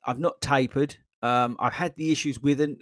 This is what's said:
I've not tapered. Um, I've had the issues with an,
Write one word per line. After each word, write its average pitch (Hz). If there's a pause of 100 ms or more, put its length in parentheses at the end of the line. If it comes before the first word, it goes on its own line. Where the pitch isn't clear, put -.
I've 123
not 170
tapered. 139 (280)
Um, 120
I've 123
had 170
the 160
issues 143
with 143
an, 151